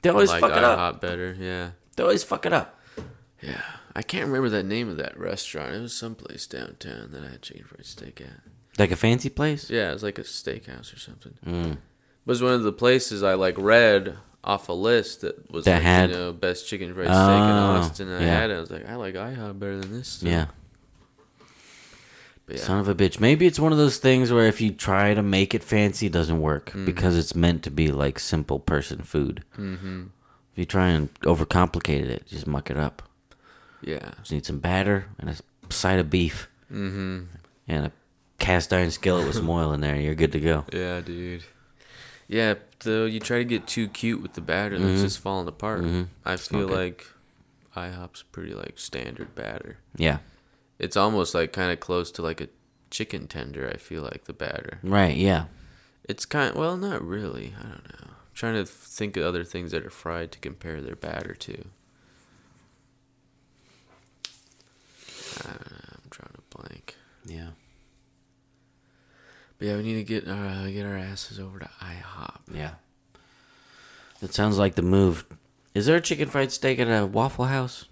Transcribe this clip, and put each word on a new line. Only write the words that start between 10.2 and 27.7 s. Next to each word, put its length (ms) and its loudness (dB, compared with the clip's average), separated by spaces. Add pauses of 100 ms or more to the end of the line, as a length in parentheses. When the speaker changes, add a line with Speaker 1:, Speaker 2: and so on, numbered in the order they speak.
Speaker 2:
steakhouse 720 -10
or 40 -18
something. 340 -18 (120)
Speaker 1:
Mm. 280 -2
Speaker 2:
It 40 -8 (480)
was 160 0
one 120 4
of 100 2
the 80 2
places 520 2
I, 100 4
like, 240 2
read 580 6 (260)
off 280 -2
a 40 -2
list 460 2
that 320 -8
was, 140 -6
Speaker 1:
That 80 8
Speaker 2:
like, 100 4
Speaker 1:
had 280 8
Speaker 2:
you 40 -2
know, 160 -4
best 340 -2
chicken 280 -8
fried 140 -2
steak 100 4
in 0 -
Speaker 1:
Oh, 640 6
Speaker 2:
Austin. 260 -2
And 160 -2
I 20 2
Speaker 1:
yeah. 140 4
Speaker 2:
had 120 0
it. 40 -2
I 60 -4
was 100 -10
like, 160 -10
"I 80 -10
like 220 -8
I 160 -8
hop 260 -10
better 180 -6
than 140 -8
this 160 -10
stuff." 220 -4
Speaker 1:
Yeah. 160 2 (2000)
Speaker 2:
But 120 -10
yeah. 60 -6
Speaker 1:
Son 160 2
of 80 2
a 80 2
bitch. 240 4
Maybe 260 6
it's 140 6
one 120 4
of 60 6
those 200 6
things 340 6
where 160 8
if 120 4
you 120 2
try 420 4
to 80 4
make 320 4
it 100 -2
fancy, 440 2
it 40 0
doesn't 300 4
work 280 0
Speaker 2:
Mm-hmm. 160 -8
Speaker 1:
because 320 4
it's 180 0
meant 280 4
to 80 -8